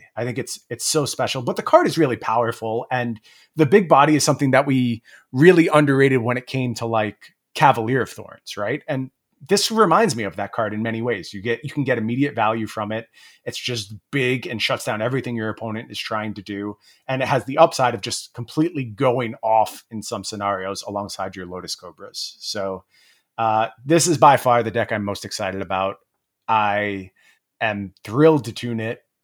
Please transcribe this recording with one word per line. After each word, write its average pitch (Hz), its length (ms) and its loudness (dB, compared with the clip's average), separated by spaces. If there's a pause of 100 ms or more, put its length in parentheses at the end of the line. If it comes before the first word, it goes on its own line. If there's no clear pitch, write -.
(160)
I 110 80 -4
think 123 140 -6
it's, - 320 -8
it's - 160 -8
so 147 200 0
special, 127 360 -4
but - 160 -4
the 233 40 -2
card - 240 4
is - 120 -2
really 139 200 2
powerful, 113 720 -2
and 120 300 -4 (380)
the 151 80 6
big 175 240 4
body 151 260 6
is 139 80 2
something 135 280 0
that 135 140 6
we 127 380 0 (300)
really 165 340 8
underrated 139 540 4
when 120 160 -2
it 127 100 -10
came 127 280 -2
to, 117 100 -6
like, 110 500 -4 (200)
Cavalier 123 460 4
of - 80 -4
Thorns, - 460 -18
right? 110 320 -4
And 131 240 -4 (340)
this 196 260 0
reminds 202 460 4
me 113 60 -4
of 95 120 -6
that 101 160 -6
card 107 220 -2
in 107 100 -4
many 113 180 -4
ways. 107 320 -4
You 98 80 -12
get, 117 220 -4
you 143 60 -10
can 147 160 -4
get 123 120 0
immediate 120 380 -2
value 110 320 0
from 107 240 -8
it. 113 160 -6 (380)
It's 120 120 -8
just 110 360 -8 (180)
big 127 360 0
and 110 140 -6
shuts 120 220 -2
down 110 180 -4
everything 123 340 -2
your 110 140 -4
opponent 110 420 -8
is 104 80 -12
trying 107 360 -6
to 101 60 -12
do, 101 360 -8 (300)
and 131 140 -2
it 120 60 -2
has 131 180 0
the 135 120 -6
upside 127 380 4
of 101 60 -10
just - 320 -10
completely 156 520 -2
going 120 560 0
off 110 500 2
in 107 120 -8
some 101 200 -8
scenarios 101 600 -6
alongside 98 520 -8
your 92 100 -12
Lotus 90 300 -10
Cobras. - 640 -14
So, 95 440 -6 (540)
uh, 110 320 0 (160)
this 160 220 2
is 160 100 2
by 139 200 8
far 120 240 2
the 110 100 -4
deck 113 220 -2
I'm 104 120 -2
most 101 200 -6
excited 98 360 -6
about. 95 360 -4 (500)
I 104 640 0 (500)
am 101 320 -4 (100)
thrilled 143 420 4
to 113 80 -8
tune 117 260 -6
it, 113 220 -6 (220)